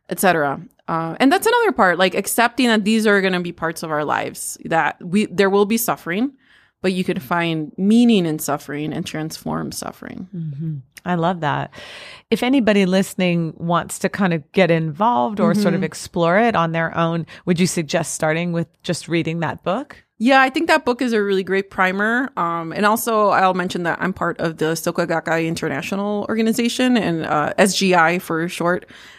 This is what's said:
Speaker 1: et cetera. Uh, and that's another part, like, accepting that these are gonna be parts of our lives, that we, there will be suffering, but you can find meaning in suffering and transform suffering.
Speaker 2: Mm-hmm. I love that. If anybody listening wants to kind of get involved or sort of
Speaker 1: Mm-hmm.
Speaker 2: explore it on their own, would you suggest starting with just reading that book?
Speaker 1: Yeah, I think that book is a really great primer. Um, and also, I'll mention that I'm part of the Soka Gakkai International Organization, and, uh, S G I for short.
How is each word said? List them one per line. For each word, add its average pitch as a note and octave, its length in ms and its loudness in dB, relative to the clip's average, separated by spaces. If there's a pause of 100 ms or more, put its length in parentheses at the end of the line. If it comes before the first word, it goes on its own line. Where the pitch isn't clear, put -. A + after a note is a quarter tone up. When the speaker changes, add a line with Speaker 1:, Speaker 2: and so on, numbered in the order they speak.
Speaker 1:
et F#3 100 -6
cetera. D#3+ 400 2 (300)
Uh, E3 320 -4
and C4+ 100 6
that's F#4+ 160 2
another A4+ 240 4
part, F#3 280 2
like, F#3 160 2
accepting A#3+ 520 0
that A3 160 2
these A3 240 2
are G3+ 140 4
gonna F#3 180 0
be F3 140 -6
parts E3 280 -6
of D#3+ 100 -8
our D3+ 120 -2
lives, A2+ 600 -6
that D#3 360 -2
we, F#3+ 260 0
there G3 220 2
will G3+ 160 4
be A3+ 120 0
suffering, G3 560 -4 (480)
but F#3 100 0
you F3+ 140 -2
can F#3 140 -2
find E3 580 -2
meaning G#3+ 480 6
in D#3 140 -2
suffering D3 520 -6
and D#3+ 140 -8
transform D#3 640 -8
suffering. - 640 -12
Speaker 2:
Mm-hmm. D#3 400 -6 (280)
I F3+ 120 -2
love E3+ 240 -2
that. C#3 320 -4 (580)
If A3+ 140 0
anybody G#3+ 420 4
listening F3+ 720 0
wants E3+ 420 -2
to G3 100 -2
kind F#3 260 0
of D3+ 160 -10
get F#3 180 4
involved G3+ 720 0
or G#3 160 4
sort G#3 180 2
of G3 60 0
Speaker 1:
Mm-hmm. F#3+ 60 0
Speaker 2:
explore E3+ 520 0
it A3+ 180 2
on E3 180 0
their E3 220 -4
own, E3 300 -2 (220)
would F3+ 120 2
you F#3 60 4
suggest E3 480 -2
starting E3 380 -2
with E3 160 -2 (160)
just - 240 -6
reading D#3+ 320 -2
that D3+ 240 -4
book? A3 340 -4 (220)
Speaker 1:
Yeah, C4 220 6
I C4 100 2
think D#4+ 160 -2
that D#4 180 2
book B3 160 -2
is B3 100 0
a A3 120 2
really G3 200 0
great F#3+ 280 -4
primer. G#3 640 0
Um, E3+ 340 -4
and F3 140 0
also, G#3+ 440 2
I'll F3+ 260 4
mention F3+ 260 -4
that E3+ 180 -2
I'm F#3 140 -2
part E3+ 260 -4
of E3 180 -4
the D#3 160 0
Soka E3+ 340 -2
Gakkai E3 400 -2
International F#3+ 800 -4
Organization, A#3 680 2
and, E3+ 280 0
uh, D3+ 320 -2
S F#3+ 180 4
G F#3 200 2
I E3+ 240 4
for E3 280 -4
short. F3 380 -2 (340)